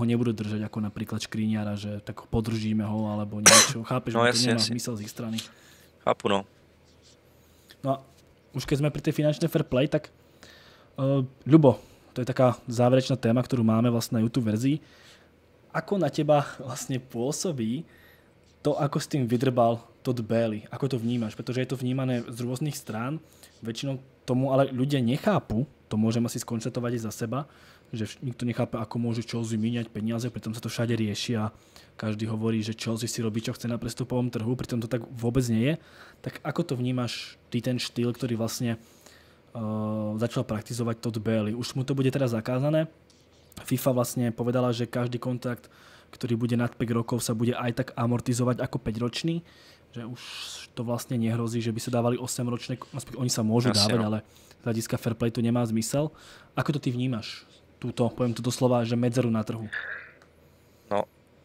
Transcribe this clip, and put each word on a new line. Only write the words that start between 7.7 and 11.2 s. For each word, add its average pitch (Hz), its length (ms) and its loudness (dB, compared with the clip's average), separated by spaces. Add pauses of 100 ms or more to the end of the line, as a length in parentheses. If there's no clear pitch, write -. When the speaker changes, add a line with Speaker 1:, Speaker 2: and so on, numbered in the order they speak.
Speaker 1:
No - 80 -2
a - 20 -2 (640)
už 127 80 -4
keď 143 160 2
sme 151 80 2
pri 147 160 -4
tej 156 80 2
finančnej 151 400 2
fair 156 80 4
play, - 240 2
tak, - 240 0 (880)
eh, 139 240 2 (240)